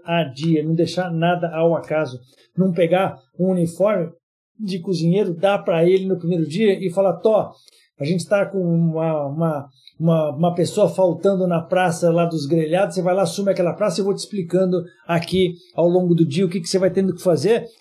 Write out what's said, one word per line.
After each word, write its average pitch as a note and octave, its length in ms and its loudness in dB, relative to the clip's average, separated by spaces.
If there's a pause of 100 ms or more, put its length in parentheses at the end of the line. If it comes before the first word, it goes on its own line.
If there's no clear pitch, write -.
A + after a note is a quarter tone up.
a E3+ 220 0
dia, D3+ 360 0
não D#3+ 140 -2
deixar F3 340 -2
nada E3+ 460 0
ao E3 180 2
acaso, D3 460 -4 (380)
não F#3 160 2
pegar F3 440 0 (220)
um F3+ 80 0
uniforme F3+ 640 0 (480)
de G3 200 -6
cozinheiro, F3 540 0
dar F#3+ 260 0
pra E3+ 260 0
ele F#3 200 4
no F#3 140 -2
primeiro E3+ 260 -2
dia F#3+ 320 0
e F#3 140 -4
falar: F#3 300 2
"Tó, G#3+ 320 2 (440)
a C#3+ 60 -8
gente E3+ 240 -2
tá G3+ 180 2
com G3 140 -4
uma, D#3+ 680 0
uma, D3+ 420 -2 (280)
uma, D#3 380 2
uma E3+ 180 0
pessoa F3+ 360 2
faltando F#3 580 0
na E3 140 0
praça F3 500 0
lá E3+ 140 2
dos D#3+ 200 -4
grelhados, E3 500 0
você F#3 60 -2
vai F3+ 140 0
lá, G3 60 2
assume G3 280 -2
aquela F3+ 240 0
praça G#3 260 -2
e - 20 0
eu F#3+ 40 -2
vou G3 80 0
te E3+ 60 -8
explicando F3+ 640 -2 (240)
aqui F3 460 0 (200)
ao E3 140 2
longo F3+ 260 2
do E3 120 4
dia D#3+ 200 0
o F3 40 0
que, F#3+ 100 -4
que E3 80 -10
você F#3+ 100 0
vai F#3 140 2
tendo F#3 240 0
que - 80 -12
fazer", F3+ 420 2 (160)